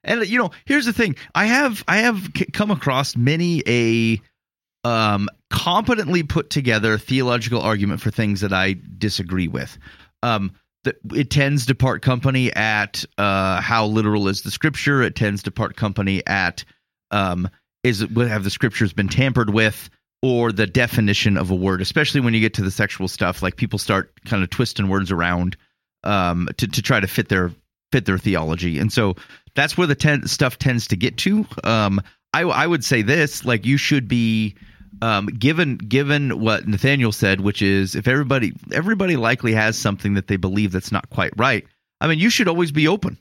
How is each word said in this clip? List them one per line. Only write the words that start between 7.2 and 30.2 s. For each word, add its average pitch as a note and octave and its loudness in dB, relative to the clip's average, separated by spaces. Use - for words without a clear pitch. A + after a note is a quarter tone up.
argument G#2 0
for G#2+ -2
things G#2 0
that G2 -2
I F#2+ 2
disagree F#2 -2
with. C2 -8
Um, G#2 -2
the, - -2
it C3+ 0
tends C#3 2
to C3 2
part B2+ 0
company B2+ 2
at, G#2+ -2
uh, G2 0
how A2+ 0
literal G#2+ 2
is F#2+ -2
the - -6
scripture. C#3+ 0
It A2+ 0
tends G2+ -2
to G2+ -6
part - -6
company G2 -2
at, F#2 -2
um, F#2 0
is A2+ 0
it, - -4
have A2+ 0
the G2 -2
scriptures G#2+ -2
been G2+ -2
tampered B2 2
with, G#2+ 2
or A#2+ 2
the G2+ 0
definition G2+ 2
of F2 -2
a F#2+ 2
word, F#2 0
especially D3 0
when A#2 2
you A2 4
get A2 2
to A2 0
the F#2 0
sexual G2 -2
stuff. F2+ -2
Like, F#2 -2
people G#2 -4
start F#2+ -2
kind G2 -2
of F2 -4
twisting G#2 -2
words F#2+ 0
around, F2 0
um, F2+ 0
to, A#2 -2
to G2 -4
try B2 2
to F#2+ 0
fit - -4
their, F2+ 0
fit B2 2
their F#2+ 0
theology. E2+ -2
And G2+ -2
so G2+ 0
that's C#3+ 0
where F3+ 2
the C#3+ 2
ten-, D3 0